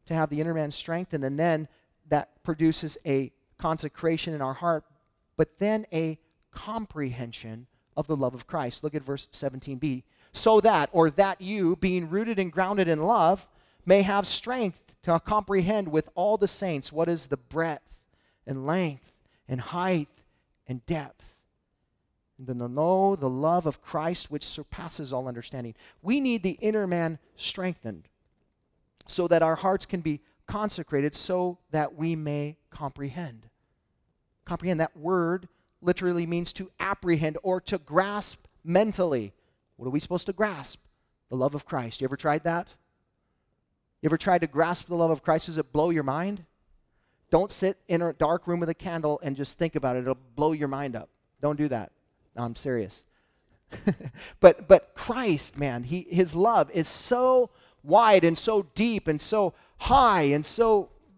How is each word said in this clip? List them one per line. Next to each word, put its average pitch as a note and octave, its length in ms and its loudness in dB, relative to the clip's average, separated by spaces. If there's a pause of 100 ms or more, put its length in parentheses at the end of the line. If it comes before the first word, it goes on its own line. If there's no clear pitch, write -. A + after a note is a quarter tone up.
to E3 80 -6
have D#3 160 0
the D3 100 -2
inner E3 140 0
man D#3 160 -2
strengthened, E3 540 -6
and C#3 140 -2
then D#3+ 300 0 (400)
that - 340 -2
produces D#3+ 640 0
a C3+ 260 0 (280)
consecration D#3+ 760 -2
in D3 60 -6
our C3+ 140 -4
heart, E3 300 -2 (520)
but - 220 0
then G#3+ 340 0
a D#3+ 260 -2 (320)
comprehension B2+ 1160 -10 (300)
of D3 100 -4
the D#3 100 0
love C3 180 -2
of B2 120 -16
Christ. C3+ 360 -6
Look D3 120 -6
at D3 100 -4
verse C#3 260 -8
seventeen C3 480 -8
B. C3 260 -4 (280)
"So A3 280 6
that," F#3+ 320 4
or E3 180 6
that G3 300 2
you, F#3 360 0
"being F3+ 320 0
rooted G#3+ 300 -2
and F#3 120 -2
grounded F#3 380 0
in D#3 140 2
love, F#3+ 440 4 (380)
may G3 180 6
have G3 240 2
strength A#3+ 540 -4 (220)
to E3 180 2
comprehend G3 680 0
with D#3 260 0
all G#3 220 2
the G3 120 2
saints E3 440 -4
what E3 160 0
is E3+ 180 -4
the C#3 100 -4
breadth D#3 640 -6 (460)
and C3+ 200 -6
length D#3+ 460 -4 (360)
and C3 120 -4
height F3 480 -2 (580)
and C3 200 -10
depth. - 480 -8 (1040)
And C3 80 -16
then B2+ 120 -6
to A#2+ 100 -4
know F#3 480 2
the C#3 140 -2
love D#3 360 0
of - 160 -6
Christ E3 480 -6
which D3 140 -8
surpasses - 680 -10
all C3 160 -4
understanding." A#2+ 460 -10 (280)
We A#3+ 180 0
need A#3+ 220 0
the F3+ 180 -2
inner G#3+ 260 0
man E3 320 -2 (180)
strengthened E3 720 -8 (960)
so F3 220 -2
that E3 140 6
our D#3+ 140 2
hearts F#3+ 300 -2
can F3+ 140 -4
be D3+ 200 -4 (260)
consecrated D3+ 680 -2
so F3+ 440 -2 (120)
that D3+ 240 -2
we E3 220 -2
may D3 400 -6 (140)
comprehend. C#3 800 -10 (960)
Comprehend, E3+ 360 -4
that D#3+ 160 -2
word F3 520 -2 (320)
literally F3 460 0
means E3+ 260 -4
to F#3+ 260 -12
apprehend E3 640 0
or F#3 180 0
to G3 180 -6
grasp F#3+ 680 -2 (160)
mentally. E3+ 680 0 (440)
What A#2+ 100 -12
are B2+ 40 -6
we D3 100 0
supposed F3 260 -6
to G3+ 60 -6
grasp? F#3+ 480 -4 (500)
The B2+ 60 -6
love C3 180 0
of C#3+ 100 -8
Christ. B2 360 -8
You C3+ 40 -4
ever C3 120 -4
tried D3+ 280 -2
that? E3 240 -4 (1300)
You - 60 2
ever D#3+ 100 2
tried F3+ 240 2
to E3 40 -4
grasp D#3+ 400 -2
the F3 100 -4
love E3 140 4
of D3+ 120 0
Christ? D#3+ 240 0
Does D#3+ 120 -6
it - 140 -4
blow D3+ 180 2
your D#3+ 120 0
mind? E3+ 420 -4 (840)
Don't F#3 200 4
sit - 280 -2 (100)
in E3+ 140 2
a E3+ 100 -2
dark D#3+ 340 0
room F3 140 0
with E3 80 -2
a E3 60 -2
candle E3 480 -4
and C#3 140 -4
just C#3 200 -6
think E3 200 -2
about C3 200 0
it. B2+ 40 -2
It'll B2+ 180 -2 (180)
blow D3+ 160 2
your D3+ 160 -2
mind C3+ 280 -6
up. F2+ 120 -12 (320)
Don't D3 160 0
do D3 120 0
that. A2+ 240 -4 (440)
No, A#2 60 -6
I'm A#2 140 -6
serious. A#2+ 480 -4 (640)
<laughs> - 140 -16 (560)
But, F3 280 10
but - 260 8
Christ, A#3 640 -4
man, F3+ 260 -4
he, E3 260 -6
his E3+ 240 2
love F#3+ 380 4
is E3 160 -2
so B3+ 640 2 (320)
wide G3 420 6
and E3 120 4
so G#3 380 0
deep A3 340 0
and D3+ 120 0
so G#3 340 0 (240)
high A#3+ 440 6
and D3 220 2
so A3 460 2 (260)